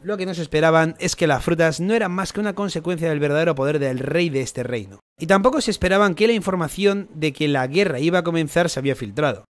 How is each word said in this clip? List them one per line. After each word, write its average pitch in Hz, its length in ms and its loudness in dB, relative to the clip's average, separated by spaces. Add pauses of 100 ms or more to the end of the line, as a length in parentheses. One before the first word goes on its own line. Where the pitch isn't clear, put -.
Lo 208 140 -4
que 190 100 -4
no 185 80 -6
se 170 80 -6
esperaban 160 580 4
es - 180 -4
que 165 100 2
las 143 160 2
frutas 165 380 2
no 196 120 0
eran 208 200 0
más 185 180 -4
que - 80 -6
una 208 160 -2
consecuencia 165 540 -4
del 151 100 0
verdadero 151 340 2
poder 143 260 0
del 131 200 -2
rey 156 300 0
de 135 100 0
este - 240 -6
reino. 98 380 -8 (180)
Y 165 80 -8
tampoco 196 320 4
se 226 120 -2
esperaban 190 440 2
que 208 100 2
la 233 80 4
información 190 800 0
de 151 200 -2
que 151 160 0
la 131 180 0
guerra 156 320 0
iba 170 200 2
a 170 40 -4
comenzar 165 460 0
se - 100 -4
había 135 160 0
filtrado. 113 480 -4 (100)